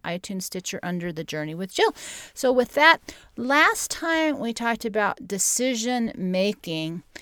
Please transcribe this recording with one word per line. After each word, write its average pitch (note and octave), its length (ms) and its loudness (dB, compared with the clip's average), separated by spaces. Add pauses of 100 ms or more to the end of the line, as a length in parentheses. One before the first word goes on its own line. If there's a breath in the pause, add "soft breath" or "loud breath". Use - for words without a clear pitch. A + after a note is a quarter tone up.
iTunes, F3+ 380 -6
Stitcher, - 400 -8
under F3 280 -4
The D#3+ 140 -8
Journey D#3 300 -6
with F#3 180 -8
Jill. G#4+ 220 2 (400 loud breath)
So B3+ 180 2
with B3 220 2
that, D#4 240 8 (400 loud breath)
last D4 520 2
time D#4+ 480 0
we A#3 140 -2
talked A#3 320 -2
about G#3 420 0
decision A#3 880 0
making. F3 880 -2 (200 loud breath)